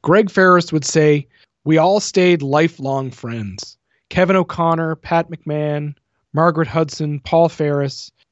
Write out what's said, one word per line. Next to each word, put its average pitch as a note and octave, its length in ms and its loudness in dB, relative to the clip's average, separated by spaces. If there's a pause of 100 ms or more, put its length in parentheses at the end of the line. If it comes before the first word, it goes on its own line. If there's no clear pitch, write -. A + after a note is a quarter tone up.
Greg F#3+ 280 4
Ferris F3+ 400 4
would D#3 140 -2
say, D3+ 420 2 (380)
"We D#3 140 2
all F#3+ 200 4
stayed F3+ 440 2
lifelong C3+ 680 -2
friends. A2+ 680 -12 (320)
Kevin F#3 260 2
O'Connor, E3 600 -2
Pat E3 340 -4
McMahon, D3+ 640 -6 (400)
Margaret D#3+ 340 2
Hudson, D3+ 520 -4
Paul E3 280 2
Ferris. C#3+ 640 -6 (180)